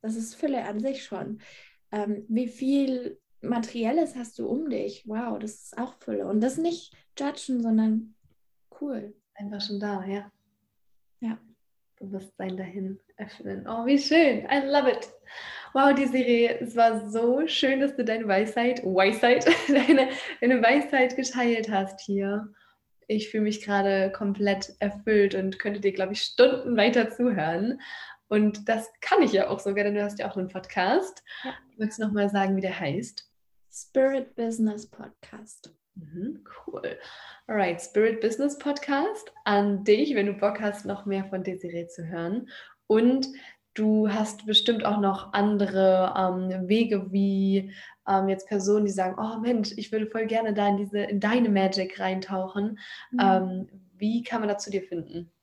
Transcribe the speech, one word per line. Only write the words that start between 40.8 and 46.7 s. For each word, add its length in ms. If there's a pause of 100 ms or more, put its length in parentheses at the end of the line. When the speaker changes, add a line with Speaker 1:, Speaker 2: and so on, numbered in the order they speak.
Speaker 2:
noch 200
mehr 180
von 180
Desiree 460
zu 180
hören. 420 (380)
Und 400 (480)
du 340
hast 380
bestimmt 380
auch 160
noch 320
andere, 840
ähm, 520
Wege, 440